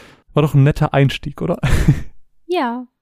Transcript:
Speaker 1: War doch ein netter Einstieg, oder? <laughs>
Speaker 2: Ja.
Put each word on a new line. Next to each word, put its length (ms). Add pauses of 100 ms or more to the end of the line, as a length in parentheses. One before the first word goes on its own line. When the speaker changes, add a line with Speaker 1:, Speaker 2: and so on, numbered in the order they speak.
(320)
Speaker 1:
War 120
doch 100
ein 80
netter 320
Einstieg, 480
oder? 200
<laughs> 840
Speaker 2:
Ja. 400 (160)